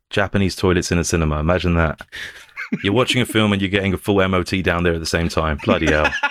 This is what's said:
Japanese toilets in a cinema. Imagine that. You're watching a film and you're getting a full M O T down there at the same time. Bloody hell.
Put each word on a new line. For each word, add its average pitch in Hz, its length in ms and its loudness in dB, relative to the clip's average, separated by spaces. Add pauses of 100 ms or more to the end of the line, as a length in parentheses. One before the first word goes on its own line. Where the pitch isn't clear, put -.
(120)
Japanese 98 440 -2
toilets 90 360 0
in 87 80 2
a 82 40 2
cinema. 78 360 0
Imagine 87 340 0
that. 80 280 0 (840)
You're 101 100 0
watching 127 280 2
a 113 60 0
film 107 260 2
and 98 80 0
you're 95 80 0
getting 98 240 0
a - 40 0
full 101 240 0
M 95 120 2
O 90 80 2
T 95 220 -2
down 87 200 0
there 87 100 2
at 82 60 -4
the 80 60 -8
same 85 240 0
time. 78 340 -2
Bloody 85 220 2
hell. 76 260 2 (200)